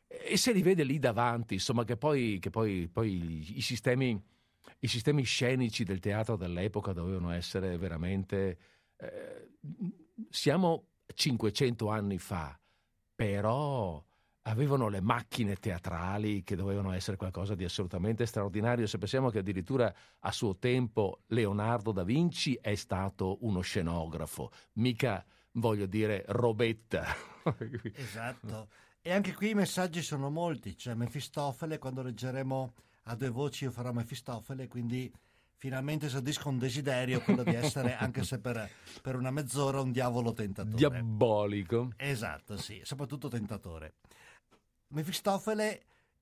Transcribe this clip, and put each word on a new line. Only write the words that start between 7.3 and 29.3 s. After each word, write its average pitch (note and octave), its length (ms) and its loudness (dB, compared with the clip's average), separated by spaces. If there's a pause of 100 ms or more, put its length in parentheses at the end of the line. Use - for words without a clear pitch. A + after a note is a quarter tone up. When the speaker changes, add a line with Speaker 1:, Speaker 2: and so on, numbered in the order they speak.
Speaker 1:
essere F2 460 -2
veramente... F#2 800 -2 (400)
Eh, - 520 -12 (800)
siamo E3 580 4 (260)
cinquecento A#2 760 2
anni G2+ 300 0
fa, D#2 380 -6 (580)
però G#2+ 880 0 (420)
avevano B2+ 440 4
le G2+ 100 -2
macchine A2 560 2
teatrali F#2+ 880 -2
che G2+ 120 -4
dovevano G2 360 0
essere F#2 260 -2
qualcosa F#2+ 380 -2
di F2+ 80 -2
assolutamente G2 600 0
straordinario. A2 640 2
Se G#2+ 100 -4
pensiamo B2+ 320 2
che G#2+ 100 0
addirittura G2 540 2 (260)
a - 120 -4
suo G#2 260 0
tempo A#2+ 720 2
Leonardo A2 640 2
da F#2+ 120 0
Vinci C#3 580 2
è G#2 140 0
stato F#2+ 680 -2
uno G2+ 200 2
scenografo, D#2+ 880 -2 (220)
mica, A#2 520 0 (280)
voglio A2 320 2
dire, G#2 420 0
robetta. A2+ 800 2 (380)
<laughs> D#3+ 80 0 (440)
Speaker 2:
Esatto. A2 760 -10 (320)
E E3+ 100 -2
anche F#3+ 220 2